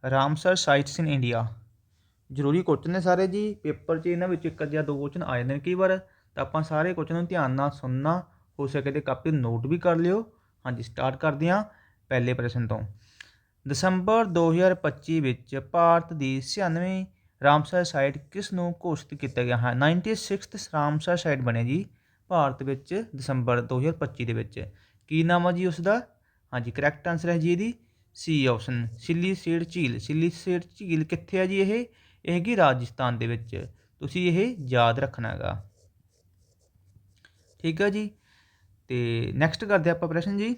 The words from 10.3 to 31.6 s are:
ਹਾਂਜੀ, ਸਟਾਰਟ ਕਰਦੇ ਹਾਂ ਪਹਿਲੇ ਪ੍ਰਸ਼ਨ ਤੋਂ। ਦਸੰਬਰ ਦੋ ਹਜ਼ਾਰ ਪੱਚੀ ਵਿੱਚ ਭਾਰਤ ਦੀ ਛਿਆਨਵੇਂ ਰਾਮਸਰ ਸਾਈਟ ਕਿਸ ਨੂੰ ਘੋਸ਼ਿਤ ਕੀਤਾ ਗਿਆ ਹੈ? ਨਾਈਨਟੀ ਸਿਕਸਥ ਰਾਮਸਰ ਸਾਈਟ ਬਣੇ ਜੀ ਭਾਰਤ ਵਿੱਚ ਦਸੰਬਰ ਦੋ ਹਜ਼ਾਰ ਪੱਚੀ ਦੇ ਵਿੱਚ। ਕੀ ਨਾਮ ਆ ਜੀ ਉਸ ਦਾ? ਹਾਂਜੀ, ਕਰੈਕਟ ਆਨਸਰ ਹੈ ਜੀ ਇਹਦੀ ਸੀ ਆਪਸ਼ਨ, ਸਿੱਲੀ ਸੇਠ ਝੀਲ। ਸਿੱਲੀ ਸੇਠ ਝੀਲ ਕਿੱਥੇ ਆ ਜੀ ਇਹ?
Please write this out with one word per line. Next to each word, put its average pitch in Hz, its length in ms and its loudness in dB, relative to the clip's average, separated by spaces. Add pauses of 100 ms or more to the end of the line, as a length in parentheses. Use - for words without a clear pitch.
ਹਾਂਜੀ, 120 160 -6
ਸਟਾਰਟ 131 340 -4
ਕਰਦੇ 156 340 0
ਹਾਂ 208 140 2 (440)
ਪਹਿਲੇ 123 260 2
ਪ੍ਰਸ਼ਨ 120 320 -2
ਤੋਂ। 110 140 -2 (880)
ਦਸੰਬਰ 185 560 2
ਦੋ 170 280 4
ਹਜ਼ਾਰ 180 220 6
ਪੱਚੀ 160 460 -2
ਵਿੱਚ 131 360 -2
ਭਾਰਤ 170 560 4
ਦੀ 135 280 -2
ਛਿਆਨਵੇਂ 185 680 -2 (380)
ਰਾਮਸਰ 151 400 4
ਸਾਈਟ 143 340 0
ਕਿਸ - 340 -10
ਨੂੰ 175 220 -2 (100)
ਘੋਸ਼ਿਤ 160 300 -4
ਕੀਤਾ 135 280 -4
ਗਿਆ 123 140 2
ਹੈ? 120 180 2
ਨਾਈਨਟੀ 170 400 2
ਸਿਕਸਥ - 600 -8
ਰਾਮਸਰ 151 420 0
ਸਾਈਟ 151 240 0
ਬਣੇ 117 240 0
ਜੀ 151 220 0 (420)
ਭਾਰਤ 143 340 0
ਵਿੱਚ 139 420 -4 (120)
ਦਸੰਬਰ 127 440 0
ਦੋ 127 200 -2
ਹਜ਼ਾਰ 156 120 2
ਪੱਚੀ 147 320 -6
ਦੇ 113 80 -4
ਵਿੱਚ। 110 400 -6 (340)
ਕੀ 160 160 0
ਨਾਮ 175 240 4
ਆ 180 60 4
ਜੀ 180 140 0
ਉਸ 175 140 -2
ਦਾ? 202 200 2 (540)
ਹਾਂਜੀ, 120 160 -4
ਕਰੈਕਟ 147 380 -2
ਆਨਸਰ 170 200 -2
ਹੈ 170 100 2
ਜੀ 165 140 2
ਇਹਦੀ 214 220 -2 (400)
ਸੀ 151 320 0
ਆਪਸ਼ਨ, 120 420 -2 (100)
ਸਿੱਲੀ 175 360 0
ਸੇਠ 170 340 -2
ਝੀਲ। 151 300 -2
ਸਿੱਲੀ 156 320 0
ਸੇਠ 175 360 -4 (100)
ਝੀਲ 165 280 -2
ਕਿੱਥੇ 170 360 -2
ਆ 185 60 4
ਜੀ 190 120 0
ਇਹ? 214 280 2 (380)